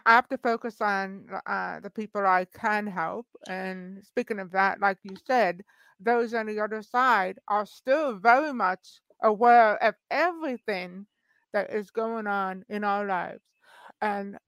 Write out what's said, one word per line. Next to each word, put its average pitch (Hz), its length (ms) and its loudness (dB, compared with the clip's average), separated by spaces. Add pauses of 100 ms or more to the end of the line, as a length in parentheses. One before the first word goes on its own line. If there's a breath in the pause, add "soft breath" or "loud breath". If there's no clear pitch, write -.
I 226 100 8
have 254 140 4
to 262 80 -6
focus 233 440 -4
on, 196 460 -4 (180)
uh, 185 360 -6
the 202 80 -14
people 208 360 -4
I 185 200 4
can 208 420 -4
help. 185 400 -6 (220)
And 185 560 -10
speaking 240 340 -6
of 180 120 -12
that, 190 280 0
like 196 240 0
you 190 120 -14 (100)
said, 196 380 0 (360 soft breath)
those 233 340 0
on 226 140 -4
the 214 120 -6
other 214 240 -4
side 208 640 0
are 208 180 0
still 269 480 -2
very 247 400 4
much 190 480 -4 (220)
aware 220 600 8
of 214 120 2 (160)
everything 240 960 -4 (460)
that 202 180 -2
is 208 200 -4
going 226 360 -4
on 190 420 -4
in 208 140 -6
our 202 220 -2
lives. 175 360 -4 (600 loud breath)
And 202 360 -6 (100)